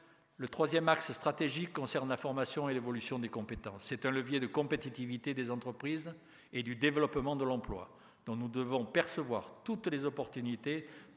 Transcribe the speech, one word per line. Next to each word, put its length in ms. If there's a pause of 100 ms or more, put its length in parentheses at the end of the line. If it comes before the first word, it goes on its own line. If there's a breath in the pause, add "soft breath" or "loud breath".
(380 loud breath)
le 100
troisième 400
axe 240
stratégique 600
concerne 360
la 80
formation 520
et 60
l'évolution 440
des 120
compétences. 540
C'est 200
un 60
levier 300
de 60
compétitivité 840
des 180
entreprises 640 (380 loud breath)
et 100
du 140
développement 600
de 80
l'emploi, 440 (380 loud breath)
dont 100
nous 120
devons 360
percevoir 640 (140)
toutes 220
les 180
opportunités 840 (280 loud breath)